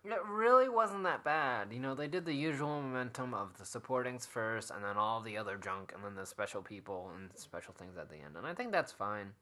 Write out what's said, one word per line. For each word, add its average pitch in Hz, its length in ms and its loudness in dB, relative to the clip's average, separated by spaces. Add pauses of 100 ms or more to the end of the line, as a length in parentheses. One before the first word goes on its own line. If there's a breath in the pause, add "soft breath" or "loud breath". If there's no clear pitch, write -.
it 202 200 -2
really 233 440 8
wasn't 208 340 4
that 170 220 2
bad. 127 480 2
You 120 60 -4
know, 135 140 0
they 147 140 -2
did 170 180 0
the 165 80 0
usual 147 480 2
momentum 127 520 -2
of 98 240 -4
the 98 80 -14
supportings 123 600 -2
first 110 460 -2
and 101 120 -6
then 101 140 -2
all 110 240 4
the 107 160 -6
other 101 200 -2
junk 95 360 -4
and 98 100 -10
then 101 120 -6
the 95 100 -6
special 101 360 -4
people 95 540 -8
and 95 200 -10
special - 380 -10
things 90 240 -12
at 78 120 -8
the - 60 -14
end. 73 220 -12
And 104 100 -6
I 170 60 -4
think 240 180 -4
that's - 220 4
fine. 101 480 -2